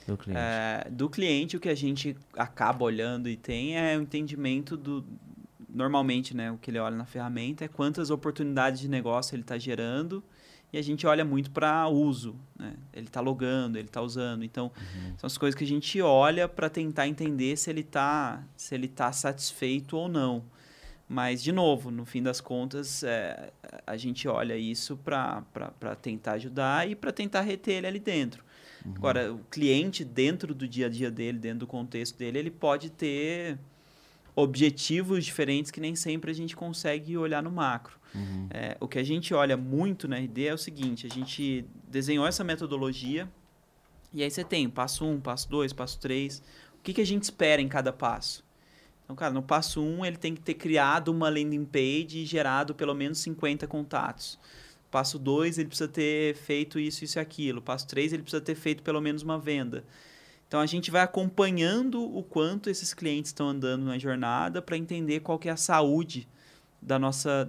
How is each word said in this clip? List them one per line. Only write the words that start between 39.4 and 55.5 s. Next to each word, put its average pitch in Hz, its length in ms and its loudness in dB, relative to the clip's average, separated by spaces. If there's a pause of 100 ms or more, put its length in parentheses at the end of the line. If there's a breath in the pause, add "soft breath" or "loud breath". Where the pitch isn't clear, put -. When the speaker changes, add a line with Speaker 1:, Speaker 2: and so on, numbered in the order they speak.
Speaker 2:
muito 147 520 0
na 131 100 -2
R 131 100 -4
D 123 180 -2
é 151 80 0
o 160 40 -6
seguinte: 135 480 -4
a 117 40 -8
gente 131 540 -4 (240)
desenhou 143 380 2
essa 180 180 0
metodologia 143 840 -2 (840)
e 147 100 -2
aí 143 80 0
você 180 140 -4
tem 160 260 2
passo 131 340 -2
um, 151 160 0
passo 135 300 -4
dois, 139 220 0
passo 127 260 -8
três. 139 400 -2 (400 loud breath)
O - 40 -20
que 190 120 -6
que 220 60 2
a 208 60 6
gente 202 180 2
espera 151 360 4
em 135 80 2
cada 135 240 0
passo? 117 500 -2 (600 soft breath)
Então, 135 120 -12
cara, 151 180 -2
no 131 80 0
passo 156 400 2
um, 165 240 -2
ele 175 100 -4
tem 165 180 -4
que 160 60 -12
ter 160 140 -2
criado 156 540 4
uma 165 200 2
landing 151 360 0
page 143 560 0
e 160 40 -4
gerado 147 500 0
pelo 143 200 0
menos 143 240 -2
cinquenta 151 480 -2
contatos. 143 720 -4 (520 loud breath)
Passo 135 280 0
dois, 151 400 2